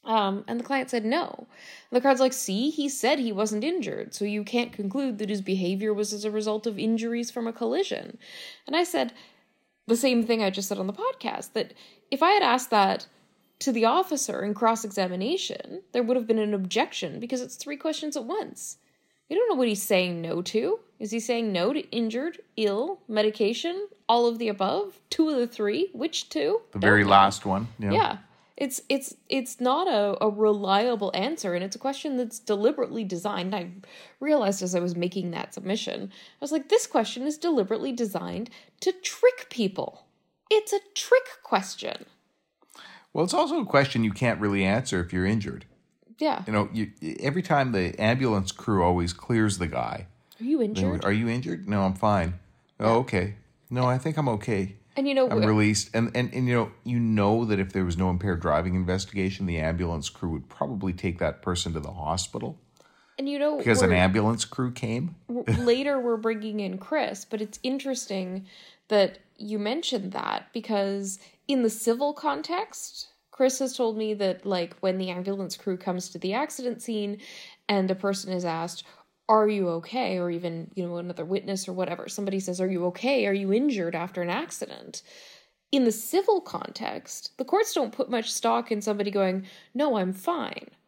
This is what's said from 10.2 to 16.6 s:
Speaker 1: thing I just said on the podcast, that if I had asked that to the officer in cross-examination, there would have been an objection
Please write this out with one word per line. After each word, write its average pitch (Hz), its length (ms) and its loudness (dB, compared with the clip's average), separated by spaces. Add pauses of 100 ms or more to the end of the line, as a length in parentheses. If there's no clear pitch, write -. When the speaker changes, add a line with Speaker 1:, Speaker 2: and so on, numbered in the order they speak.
Speaker 1:
thing 226 160 2
I 190 80 4
just 196 180 -6
said 196 100 -4
on 190 100 -2
the 208 40 -4
podcast, - 600 -4
that - 200 -2 (380)
if 277 100 -2
I 349 120 6
had 403 100 6
asked 254 280 2
that 196 360 4 (540)
to 269 100 0
the 226 140 4
officer 311 600 2
in 208 100 -2
cross-examination, 220 1300 -2 (100)
there 247 100 2
would 240 140 2
have 233 100 0
been 220 120 4
an 208 160 0
objection 196 680 -2